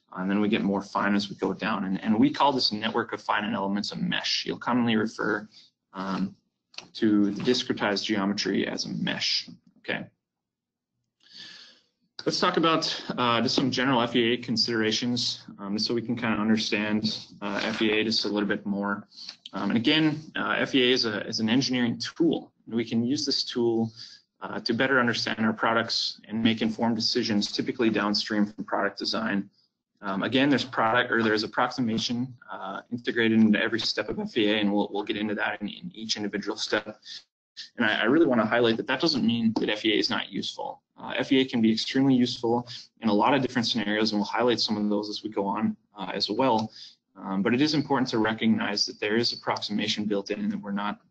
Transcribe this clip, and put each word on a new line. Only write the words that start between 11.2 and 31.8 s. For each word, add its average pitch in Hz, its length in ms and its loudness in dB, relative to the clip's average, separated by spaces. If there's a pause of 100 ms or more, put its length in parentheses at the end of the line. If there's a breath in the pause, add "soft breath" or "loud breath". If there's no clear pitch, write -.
Let's 160 140 -2
talk 185 180 2
about, 160 460 2 (140)
uh, 117 240 4
just 113 120 2
some 135 160 2
general 123 320 2
F 120 140 0
E 120 180 4
A 123 40 0
considerations, 120 1080 -2 (160)
um, 101 180 -4
so 110 160 -2
we 117 80 0
can 117 140 -4
kinda 113 220 0
understand, 107 840 0 (200)
uh, 101 240 -4
F 110 200 -2
E 107 80 4
A 107 120 2
just 110 220 0
a 104 40 -2
little 104 200 0
bit 104 160 -2
more. 101 420 -4 (460 loud breath)
Um, 98 160 -4
and 120 80 0
again, 151 440 2 (140)
uh, 104 220 -2
F - 160 -2
E 127 160 4
A 127 40 6
is 120 120 2
a, 104 220 -4
is 113 120 -6
an 110 100 0
engineering 123 500 2
tool, - 520 -2 (140)
and 107 100 -8
we 117 100 0
can 117 180 0
use 143 240 -2
this - 160 -2
tool, 113 480 0 (500 loud breath)
uh, 104 200 -8
to - 120 -2
better 131 260 2
understand 113 460 0
our 107 80 2
products 113 720 0
and 110 140 -4
make 113 220 2
informed 117 320 0
decisions, 110 560 0
typically 117 400 0
downstream 104 560 0
from - 160 -10
product 101 340 -2
design. 101 520 -2 (540)
Um, 98 200 -2
again, 127 260 2
there's 127 160 2
product, 117 460 0
or 113 100 2
there's 107 220 2
approximation, 120 880 -2 (180)